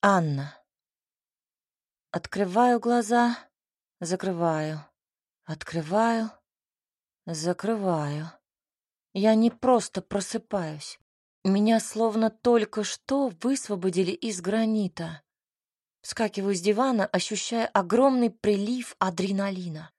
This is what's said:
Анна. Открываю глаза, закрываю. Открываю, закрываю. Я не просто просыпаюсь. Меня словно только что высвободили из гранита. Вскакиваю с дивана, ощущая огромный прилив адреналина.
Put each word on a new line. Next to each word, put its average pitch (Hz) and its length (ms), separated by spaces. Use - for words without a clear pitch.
Анна. 156 560
Открываю 202 680
глаза, 240 580
закрываю. 165 840
Открываю, 202 880
закрываю. 165 1040
Я 214 220
не 226 140
просто 233 520
просыпаюсь. 185 1000
Меня 208 360
словно 220 500
только 220 540
что 269 460
высвободили 190 680
из 196 300
гранита. 196 800
Вскакиваю 202 480
с 170 60
дивана, 208 440
ощущая 226 600
огромный 233 640
прилив 208 680
адреналина. 185 1000